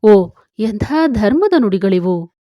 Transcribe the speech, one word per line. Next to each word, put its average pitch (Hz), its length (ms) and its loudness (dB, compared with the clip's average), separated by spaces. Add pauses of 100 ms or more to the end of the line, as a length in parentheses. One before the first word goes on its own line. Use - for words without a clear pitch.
"ಓ, 202 300 4 (260)
ಎಂಥ 214 340 -6 (140)
ಧರ್ಮದ 269 500 0
ನುಡಿಗಳಿವು" 185 760 -2 (100)